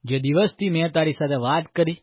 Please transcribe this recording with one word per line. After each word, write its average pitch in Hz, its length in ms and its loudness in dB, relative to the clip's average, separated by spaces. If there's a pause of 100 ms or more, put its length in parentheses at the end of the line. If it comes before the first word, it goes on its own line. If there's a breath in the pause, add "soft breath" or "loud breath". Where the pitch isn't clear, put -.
"જે 127 160 -2
દિવસથી 185 500 0
મેં 165 220 0
તારી 156 200 0
સાથે 143 220 -2
વાત 139 300 -2
કરી" 170 380 -2